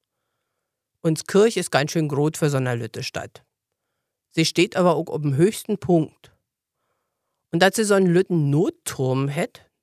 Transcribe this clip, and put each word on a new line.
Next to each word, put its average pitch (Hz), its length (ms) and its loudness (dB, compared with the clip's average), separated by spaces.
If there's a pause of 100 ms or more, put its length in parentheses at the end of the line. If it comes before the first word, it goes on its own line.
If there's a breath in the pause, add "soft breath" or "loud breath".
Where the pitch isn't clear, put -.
(1000)
Uns 160 240 -2
Kirch 214 320 2
is 175 140 -6
ganz 143 200 0
schön 160 160 -2
grot 147 300 -2
für 156 120 0
so 139 100 -2
ne 123 160 -2
lütte 117 280 -10
Stadt. - 400 -12 (880)
Sie 165 140 0
steht - 300 0
aber 180 200 4
auch 170 120 -4
ob'm 147 280 -2
höchsten 202 420 0
Punkt. - 560 -2 (1200)
Und 170 100 0
dass 190 140 4
sie 220 100 0
so 202 100 2
'n 190 100 4
lütten 170 440 2
Notturm 139 800 -2
hätt, 170 400 -8 (140)